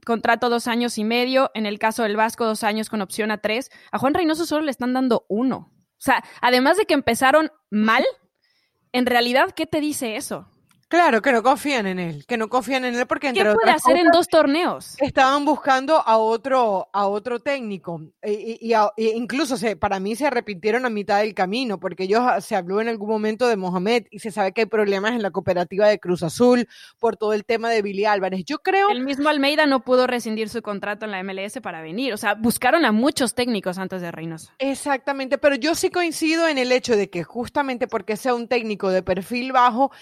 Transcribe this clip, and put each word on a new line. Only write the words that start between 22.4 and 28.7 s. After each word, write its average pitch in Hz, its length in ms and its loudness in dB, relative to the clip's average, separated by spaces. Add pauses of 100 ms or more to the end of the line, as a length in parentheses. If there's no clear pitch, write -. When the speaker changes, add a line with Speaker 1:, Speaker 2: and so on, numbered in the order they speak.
Speaker 2:
se - 160 -4
habló 185 240 -2
en 226 80 -2
algún 214 220 -6
momento 214 380 0
de 226 80 2
Mohamed 185 540 -2
y 208 100 -18
se 220 100 -8
sabe 196 220 -2
que 226 100 -2
hay 214 40 2
problemas 208 460 0
en 240 80 -2
la 196 100 -2
cooperativa 180 560 0
de 214 140 2
Cruz 175 220 -2
Azul 240 440 4 (320)
por 226 200 0
todo 214 160 0
el 214 100 -2
tema 226 240 -2
de 226 140 2
Billy 196 240 -4
Álvarez. 190 400 0
Yo 302 140 -6
creo 392 280 2